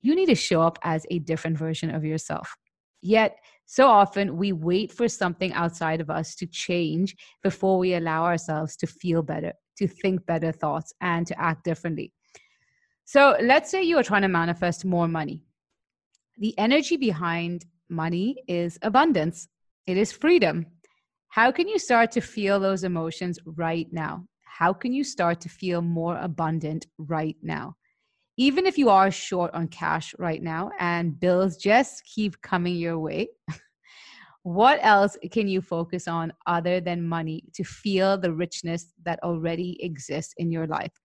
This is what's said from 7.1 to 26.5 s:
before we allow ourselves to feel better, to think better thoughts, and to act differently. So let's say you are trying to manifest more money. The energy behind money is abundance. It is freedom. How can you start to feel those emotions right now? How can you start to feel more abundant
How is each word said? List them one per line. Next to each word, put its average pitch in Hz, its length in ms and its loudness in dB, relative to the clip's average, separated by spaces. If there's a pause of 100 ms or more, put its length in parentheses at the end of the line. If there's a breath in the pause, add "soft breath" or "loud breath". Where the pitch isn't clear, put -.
before 190 340 2
we 185 160 2
allow 165 300 -2
ourselves 165 540 -2
to 165 100 -6
feel 165 340 -2
better, 160 320 -6 (240)
to 196 100 -2
think 185 380 -2
better 165 260 -2
thoughts, 156 500 -6
and 170 260 -2
to - 120 -8
act 165 240 -2
differently. 165 500 -6 (920 soft breath)
So 277 360 6
let's 269 280 4
say 381 140 0
you 330 140 2
are 254 60 4
trying 196 200 2
to 190 40 2
manifest 170 580 0
more 170 220 2
money. 156 360 -6 (960)
The 214 200 -4
energy 285 400 2
behind 170 680 -2 (240)
money 175 580 -4
is 175 340 -4
abundance. 214 680 2 (400)
It 185 100 0
is 208 140 0
freedom. 202 540 2 (720)
How 240 160 6
can 349 160 0
you 427 120 -2
start 233 340 4
to 240 80 0
feel 202 400 0
those 190 240 0
emotions 170 580 -4
right 165 480 -4
now? 160 320 -8 (220)
How 170 260 2
can 240 220 -4
you 277 100 -2
start 170 380 0
to 170 80 -14
feel 175 320 -4
more 170 360 -2
abundant 160 720 -4 (100)